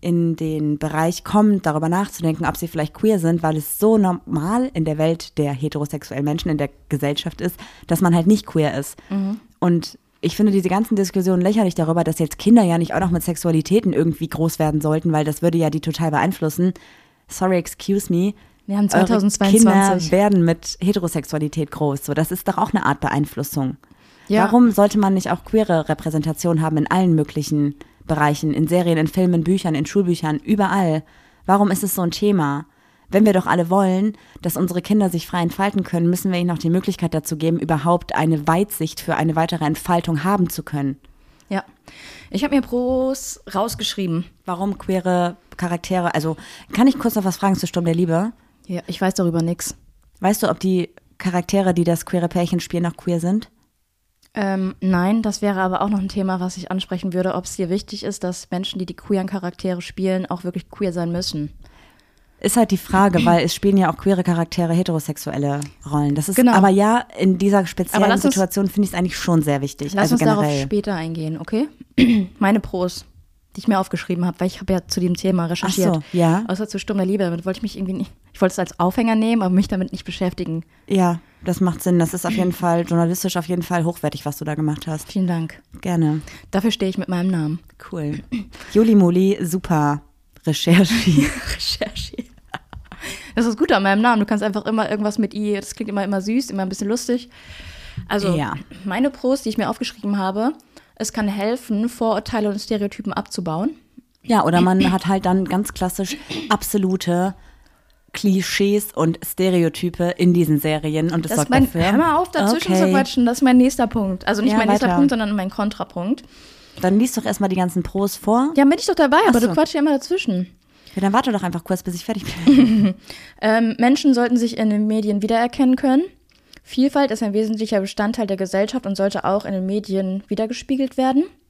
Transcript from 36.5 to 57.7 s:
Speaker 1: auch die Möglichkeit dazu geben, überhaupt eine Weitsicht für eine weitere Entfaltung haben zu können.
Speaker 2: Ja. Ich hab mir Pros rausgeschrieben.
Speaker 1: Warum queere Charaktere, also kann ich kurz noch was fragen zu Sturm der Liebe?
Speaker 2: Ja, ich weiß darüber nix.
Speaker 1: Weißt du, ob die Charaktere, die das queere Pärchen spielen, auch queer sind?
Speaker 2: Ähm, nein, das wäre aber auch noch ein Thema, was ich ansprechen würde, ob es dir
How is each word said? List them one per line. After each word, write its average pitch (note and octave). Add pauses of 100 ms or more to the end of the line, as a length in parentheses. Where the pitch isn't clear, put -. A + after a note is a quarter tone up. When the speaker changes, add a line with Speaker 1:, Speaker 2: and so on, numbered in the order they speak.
Speaker 1:
auch D#3+
die D#3+
Möglichkeit F3
dazu D#3
geben, E3
überhaupt E3
eine D3+
Weitsicht E3
für D#3+
eine D#3
weitere D#3+
Entfaltung D#3
haben F#3+
zu D#3
können. C#3 (500)
Speaker 2:
Ja. F#3 (640)
Ich G3+
hab D4
mir C#4
Pros B3+ (140)
rausgeschrieben. F#3+ (180)
Speaker 1:
Warum F#3+
queere F3+ (180)
Charaktere, F3
also D#3+ (380)
kann A#3+
ich B3+
kurz G#3+
noch G#3
was F3+
fragen G3
zu -
Sturm F3
der E3
Liebe? F3 (340)
Speaker 2:
Ja, F3
ich F3
weiß F#3+
darüber E3+
nix. E3+ (460)
Speaker 1:
Weißt G3+
du, G#3
ob E3+
die F#3 (260)
Charaktere, F#3
die E3+
das E3+
queere E3+
Pärchen F3
spielen, F3
auch E3+
queer F3
sind? F#3+ (840)
Speaker 2:
Ähm, F#3+
nein, F#3+
das G#3+
wäre G3+
aber F#3
auch G3+
noch G3+
ein F#3+
Thema, F#3+
was F3+
ich F3
ansprechen F#3
würde, F3+
ob F3
es -
dir F3+